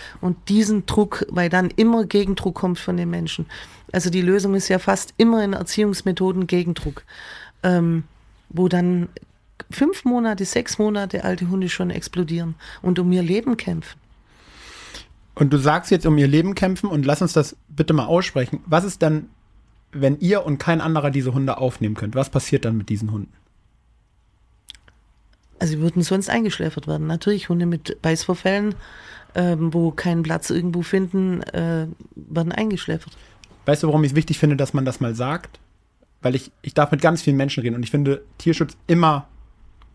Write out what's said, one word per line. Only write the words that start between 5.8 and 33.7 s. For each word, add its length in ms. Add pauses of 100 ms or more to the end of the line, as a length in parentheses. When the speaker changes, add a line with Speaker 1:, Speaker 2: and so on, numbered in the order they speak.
Speaker 1:
Gegendruck, 580 (600)
ähm, 400 (460)
wo 180
dann 400 (640)
fünf 320
Monate, 400
sechs 340
Monate 460
alte 260
Hunde 200
schon 220
explodieren 640 (260)
und 180
um 140
ihr 100
Leben 320
kämpfen. 420 (1400)
Speaker 2:
Und 180
du 60
sagst 340
jetzt, 140
„um 120
ihr 100
Leben 280
kämpfen“, 320
und 180
lass 160
uns 120
das 220 (140)
bitte 240
mal 120
aussprechen. 600
Was 180
ist 180
dann, 280 (640)
wenn 280
ihr 260
und 120
kein 240
anderer 300
diese 220
Hunde 240
aufnehmen 380
könnt? 200
Was 140
passiert 360
dann 120
mit 120
diesen 220
Hunden? 200 (2250)
Speaker 1:
Also 140
sie 60
würden 240
sonst 260
eingeschläfert 580
werden. 200
Natürlich, 400
Hunde 180
mit 360
Beißvorfällen, 720 (600)
ähm, 380
wo 180
keinen 320
Platz 260
irgendwo 320
finden, 640
äh, 440 (280)
werden 360
eingeschläfert. 640 (520)
Speaker 2:
Weißt 180